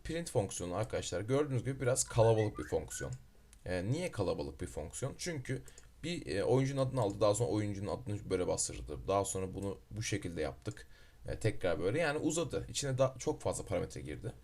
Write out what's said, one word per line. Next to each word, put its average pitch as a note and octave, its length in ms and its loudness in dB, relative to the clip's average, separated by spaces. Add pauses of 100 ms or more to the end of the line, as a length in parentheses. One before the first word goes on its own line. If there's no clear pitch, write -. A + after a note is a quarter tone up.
print E3+ 280 -4
fonksiyonu F2+ 440 0
arkadaşlar F#2+ 460 -2
gördüğünüz C3 420 0
gibi C3 180 -4
biraz B2+ 220 4
kalabalık A2 560 6
bir - 40 -4
fonksiyon. - 480 -4 (540)
E, F#2 200 -2
niye C3 260 0
kalabalık E2+ 500 -2
bir F2+ 60 -6
fonksiyon? B2+ 500 -6
Çünkü C3+ 460 -4 (400)
bir, E3+ 220 -4
e, F2+ 180 0
oyuncunun C3+ 380 4
adını B2+ 200 2
aldı, G2+ 200 2
daha G#2 140 6
sonra A2 140 0
oyuncunun G2+ 480 0
adını G2+ 320 -6
böyle F2+ 180 2
bastırdı. - 600 -2
Daha G2 180 4
sonra F#2+ 280 -2
bunu F#2+ 260 -4 (120)
bu G#2+ 120 -4
şekilde F2 380 -2
yaptık. - 460 -6 (400)
E, D#2 120 -4
tekrar F2+ 400 2
böyle G#2 200 2
yani D3+ 180 2
uzadı. D#3 520 0
İçine C3 280 -2
da C3 220 4
çok D3+ 220 -2
fazla - 240 -2
parametre F2 360 -2
girdi. C#2+ 320 -6 (100)